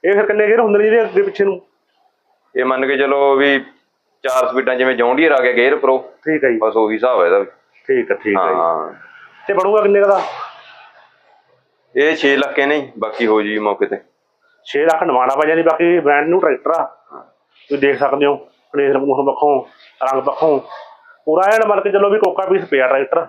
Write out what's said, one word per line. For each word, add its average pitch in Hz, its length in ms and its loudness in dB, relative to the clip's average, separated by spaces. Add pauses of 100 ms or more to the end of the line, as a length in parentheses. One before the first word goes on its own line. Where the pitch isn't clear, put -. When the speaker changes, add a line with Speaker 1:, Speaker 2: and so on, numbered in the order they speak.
Speaker 1:
ਇਹ 180 100 2
ਫਿਰ 208 120 2
ਕਿੰਨੇ 208 220 0
ਗੇਅਰ 220 120 2
ਹੁੰਦੇ 208 200 2
ਨੇ 208 40 2
ਜਿਹਦੇ 220 180 4
ਅੱਗੇ 202 200 0
ਪਿੱਛੇ 196 240 -2
ਨੂੰ? 190 160 -4 (920)
Speaker 2:
ਇਹ 127 100 -2
ਮੰਨ 131 220 -2
ਕੇ 139 100 -2
ਚਲੋ 139 380 2
ਵੀ 139 240 2 (640)
ਚਾਰ 127 240 0
ਸਪੀਡਾਂ, 127 280 -2
ਜਿਵੇਂ 127 200 0
ਜੌਨ 120 200 0
ਡੀਅਰ 156 160 2
ਆ 139 80 4
ਗਿਆ 123 120 2
ਗੇਅਰ 123 240 2
ਪ੍ਰੋ। 131 220 0
Speaker 1:
ਠੀਕ - 460 -6
ਹੈ 131 60 2
ਜੀ। 117 80 0
Speaker 2:
ਬਸ 110 180 -2
ਉਹੀ 110 200 0
ਹਿਸਾਬ 120 260 0
ਹੈ 87 40 4
ਇਹਦਾ 92 140 2
ਵੀ। 98 60 -4 (420)
Speaker 1:
ਠੀਕ 127 240 -2
ਹੈ, - 40 -2
ਠੀਕ 101 220 -2
ਹੈ 92 100 0
ਜੀ। 80 80 -2
Speaker 2:
ਹਾਂ। 82 380 -2 (540)
Speaker 1:
ਤੇ 202 60 -2
ਬਣੂਗਾ 196 280 0
ਕਿੰਨੇ 202 200 2
ਕੁ 208 60 2
ਦਾ? 196 140 2 (1700)
Speaker 2:
ਇਹ 147 200 2
ਛੇ 139 220 2
ਲੱਖ 135 160 -4
ਕਹਿੰਦੇ 143 280 0
ਜੀ, 131 160 -12
ਬਾਕੀ 110 300 -4
ਹੋ 107 140 2
ਜੂ 104 60 -2
ਜੀ 107 120 -2
ਮੌਕੇ 104 260 -2
ਤੇ। 98 120 -6 (720)
Speaker 1:
ਛੇ 143 180 -2
ਲੱਖ 160 180 2
ਡਿਮਾਂਡ 127 280 0
ਆ 135 40 0
ਭਾਈ 151 120 0
ਜਾਨੀ, 165 140 0
ਬਾਕੀ 170 380 2
ਬ੍ਰਾਂਡ 147 280 2
ਨਿਊ 175 120 2
ਟਰੈਕਟਰ 151 320 -2
ਆ। 165 100 -2 (320)
Speaker 2:
ਹਾਂ। - 80 -20
Speaker 1:
ਤੁਸੀਂ - 560 -12
ਦੇਖ 139 220 0
ਸਕਦੇ 143 260 0
ਹੋ 143 100 2
ਕੰਡੀਸ਼ਨ 139 640 -4 (260)
ਪੱਖੋਂ, 139 360 0 (440)
ਰੰਗ 131 160 -2
ਪੱਖੋਂ 139 380 0 (680)
ਪੂਰਾ 175 280 0
ਐਨ 220 140 2
ਮੰਨ 202 140 0
ਕੇ 202 100 -2
ਚੱਲੋ 202 180 2
ਵੀ 214 100 0
ਕੋਕਾ 214 260 0
ਪੀਸ 190 200 -2
ਪਿਆ 131 220 0
ਟਰੈਕਟਰ। 135 420 -2